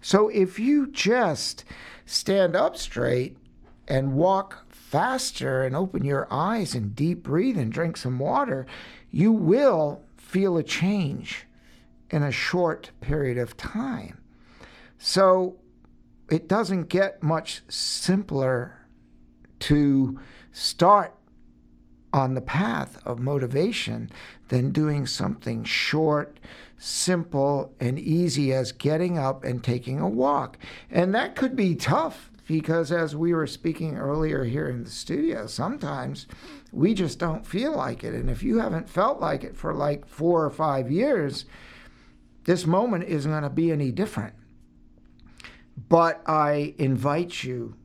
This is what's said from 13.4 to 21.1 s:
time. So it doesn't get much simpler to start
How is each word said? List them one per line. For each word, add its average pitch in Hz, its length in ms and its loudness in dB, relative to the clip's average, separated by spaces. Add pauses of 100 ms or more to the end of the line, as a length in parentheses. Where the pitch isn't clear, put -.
time. 226 640 -6 (760)
So 185 580 4 (720)
it 160 180 0
doesn't 190 420 0
get - 320 0
much 156 460 -2
simpler 135 1160 -2 (720)
to 135 600 4 (320)
start 185 600 4 (1000)